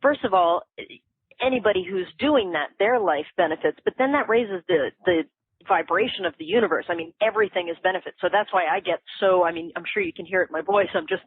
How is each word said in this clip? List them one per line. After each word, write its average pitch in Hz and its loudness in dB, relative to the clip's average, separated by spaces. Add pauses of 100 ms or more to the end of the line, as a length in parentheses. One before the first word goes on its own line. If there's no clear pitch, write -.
first 277 2
of 208 -2
all, 175 4 (800)
anybody 214 0
who's 185 -4 (120)
doing 254 2
that, 151 -2 (100)
their 240 2
life 156 0 (120)
benefits, 160 0
but - -2
then 269 0
that 285 0
raises 208 0
the, 151 0 (140)
the 170 2 (440)
vibration 190 0
of 160 -2
the 160 -12
universe. 180 0
I 175 0
mean, 165 -10
everything 202 0
is 165 -6
benefit. 180 -2
So 185 -2
that's 208 0
why 185 2
I 165 0
get 170 -2 (200)
so, 185 4
I 165 2
mean, 165 -8
I'm 175 -8 (100)
sure 214 -2
you 175 -4
can 180 -14
hear 185 -2
it 170 0
in - -18
my 160 -4
voice. 196 2
I'm 165 -2
just 185 -4